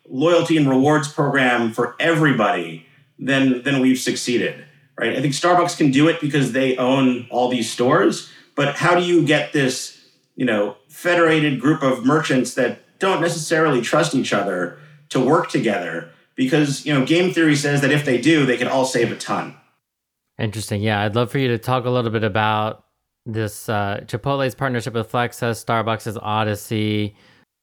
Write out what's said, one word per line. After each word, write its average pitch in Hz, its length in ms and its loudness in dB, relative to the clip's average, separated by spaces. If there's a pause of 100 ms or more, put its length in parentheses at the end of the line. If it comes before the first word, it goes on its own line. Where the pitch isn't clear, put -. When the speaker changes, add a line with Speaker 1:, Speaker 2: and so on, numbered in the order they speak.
Speaker 1:
loyalty 160 480 2
and 147 120 4
rewards 147 440 2
program 127 600 0
for - 260 -4
everybody, 110 880 0 (320)
then, 135 440 0
then 139 180 0
we've 127 180 4
succeeded, 110 680 -4 (320)
right? 117 200 -2
I 131 40 -2
think 139 140 0
Starbucks 175 420 2
can 151 140 2
do 143 180 4
it 165 120 0
because 139 320 0
they 131 240 0
own 127 540 2
all 123 180 0
these 120 200 -2
stores, - 640 0 (240)
but 143 220 -2
how 175 180 2
do 180 100 2
you 175 220 4
get 147 260 0
this, - 560 -4 (280)
you 131 80 -2
know, 104 320 -2 (120)
federated 160 720 2
group 147 220 0
of 127 220 0
merchants 139 500 2
that - 460 -4
don't 185 200 0
necessarily 160 600 0
trust 156 340 0
each 117 180 0
other 95 460 -4 (300)
to 135 120 0
work 156 300 2
together? 90 600 -4 (240)
Because, 139 500 0
you 151 80 -2
know, 131 140 2
game 180 260 2
theory 156 240 2
says 143 240 0
that 139 100 2
if 147 140 0
they 123 160 0
do, 151 240 4
they 123 140 0
can 120 100 -2
all 131 160 0
save 117 260 0
a 101 60 -8
ton. 82 400 -8 (840)
Speaker 2:
Interesting. 104 440 -6
Yeah, 104 200 0
I'd 104 120 -2
love 120 160 0
for 143 80 -4
you 131 100 0
to 117 80 0
talk 123 300 -4
a 123 40 -2
little 123 200 0
bit 110 140 -2
about 107 600 -2 (400)
this, 110 460 -6
uh, 104 340 -2
Chipotle's 135 500 -4
partnership 123 380 -4
with 113 180 -4
Flexa, 120 420 -4
Starbucks' 110 680 -4
Odyssey. 107 960 -2 (460)